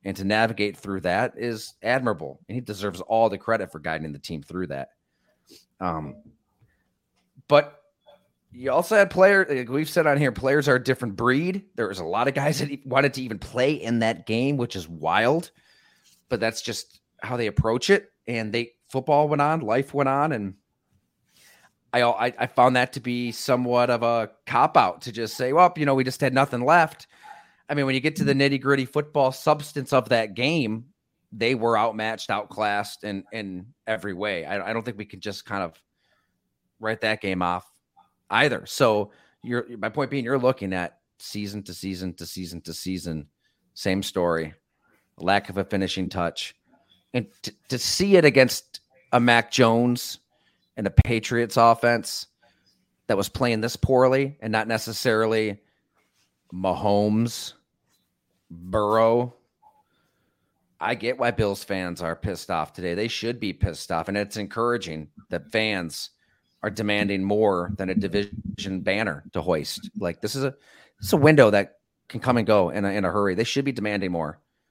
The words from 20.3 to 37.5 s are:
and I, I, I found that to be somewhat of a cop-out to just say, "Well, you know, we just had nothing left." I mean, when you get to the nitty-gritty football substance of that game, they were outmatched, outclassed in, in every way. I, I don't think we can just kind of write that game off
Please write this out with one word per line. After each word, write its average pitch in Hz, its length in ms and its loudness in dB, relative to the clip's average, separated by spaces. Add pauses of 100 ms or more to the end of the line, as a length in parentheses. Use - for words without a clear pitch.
and 101 220 -6 (1400)
I, 123 100 4
I, 120 340 0
I 123 100 -2
found 127 280 4
that 123 180 2
to 139 60 -8
be 120 320 -6
somewhat 123 580 2
of 117 140 0
a 117 280 0 (140)
cop-out 123 580 4
to 123 80 -10
just 110 260 -8
say, 131 160 -2
"Well, 180 220 6
you 151 100 -2
know, 139 100 4
we 131 80 2
just 127 180 -4
had 131 120 0
nothing 131 320 0
left." 160 420 2 (600)
I 147 60 -4
mean, 143 140 0
when 131 80 2
you 131 60 0
get 151 160 -2
to 147 60 0
the 139 100 4
nitty-gritty 135 520 2
football 143 460 0
substance 147 600 -2
of 127 160 2
that 110 260 0
game, 120 500 -2 (460)
they 113 240 0
were 117 220 2
outmatched, 110 520 -2
outclassed 104 760 -4
in, 98 280 -6
in 98 360 -10 (200)
every 104 260 -4
way. 90 320 -4
I, 95 240 -6
I 113 40 -4
don't 113 100 -4
think 107 140 -10
we 104 80 -12
can 101 140 -20
just 101 260 -10
kind 98 180 -4
of 82 160 -10 (1000)
write 110 220 -4
that 107 200 -2
game 95 200 -4
off 90 300 -4 (600)